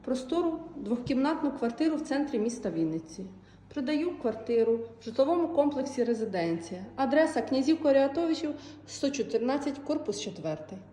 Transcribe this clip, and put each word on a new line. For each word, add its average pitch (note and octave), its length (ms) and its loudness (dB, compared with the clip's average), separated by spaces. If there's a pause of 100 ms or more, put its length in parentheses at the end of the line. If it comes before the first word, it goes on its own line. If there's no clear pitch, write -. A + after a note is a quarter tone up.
простору D#4+ 560 -2 (160)
двохкімнатну C4+ 760 0
квартиру D#4 440 0
в - 60 -2
центрі C#4 380 0
міста A3 300 -2
Вінниці. E3 560 -2 (480)
Продаю D4+ 440 -2
квартиру A3+ 640 2 (220)
в - 40 -20
житловому D4+ 420 2
комплексі C#4 560 0
«Резиденція». F#3+ 840 -2 (100)
Адреса: C#4 460 4
Князів C4+ 400 2
Курятовичів, D4 760 4 (320)
сто - 220 -2
чотирнадцять, C4 680 -2
корпус D4+ 420 -2
четвертий. D#3+ 580 -8 (160)